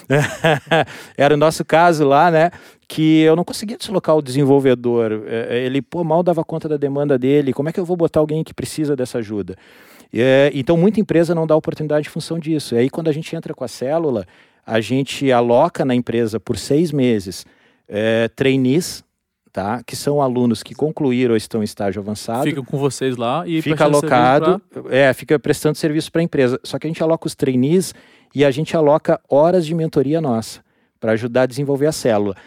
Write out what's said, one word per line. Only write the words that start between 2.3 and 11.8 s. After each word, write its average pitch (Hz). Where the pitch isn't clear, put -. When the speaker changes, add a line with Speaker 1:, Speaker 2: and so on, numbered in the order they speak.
Speaker 1:
né? 160
Que 156
eu 156
não 165
conseguia 233
deslocar 175
o 156
desenvolvedor. 123
É, 117
ele, 131
pô, 170
mal 160
dava 170
conta 160
da 151
demanda 139
dele. 135
Como 151
é -
que -
eu 170
vou 180
botar 165
alguém 156
que -
precisa 147
dessa 127
ajuda? 101
É, 131
então, 143
muita 202
empresa 165
não 160
dá 156
oportunidade 151